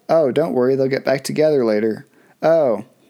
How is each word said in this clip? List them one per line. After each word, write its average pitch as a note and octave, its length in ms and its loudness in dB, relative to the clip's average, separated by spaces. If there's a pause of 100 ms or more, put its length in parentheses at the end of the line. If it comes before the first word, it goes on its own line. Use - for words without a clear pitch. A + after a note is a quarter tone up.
Oh, D#3 220 2
don't D3 220 -2
worry, B2+ 220 2
they'll C3+ 120 0
get C3+ 180 -4
back C3+ 180 -2
together C#3+ 420 0
later. G#2+ 400 -2 (360)
Oh, D3 440 2 (240)